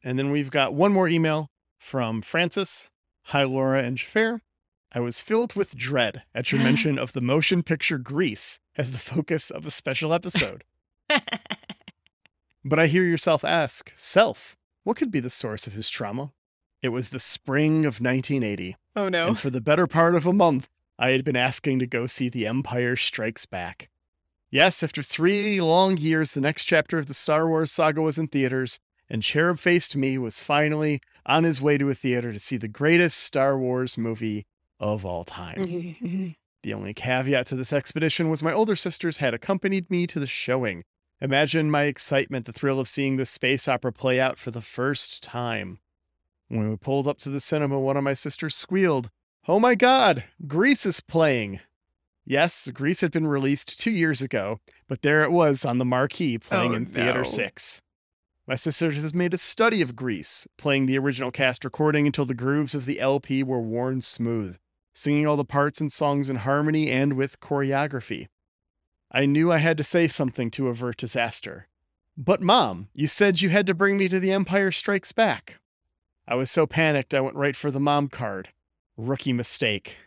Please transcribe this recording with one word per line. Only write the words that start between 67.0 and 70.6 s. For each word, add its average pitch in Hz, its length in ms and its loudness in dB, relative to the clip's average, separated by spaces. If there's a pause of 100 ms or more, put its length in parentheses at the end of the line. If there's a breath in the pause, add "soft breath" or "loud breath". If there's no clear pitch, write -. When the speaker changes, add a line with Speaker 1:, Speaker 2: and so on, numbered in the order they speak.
Speaker 1:
with 135 260 -4
choreography. 139 880 -2 (800)
I 139 160 2
knew 156 260 4
I 165 60 4
had 160 200 4
to 147 60 -2
say 170 240 2
something 123 440 -2
to 135 160 -2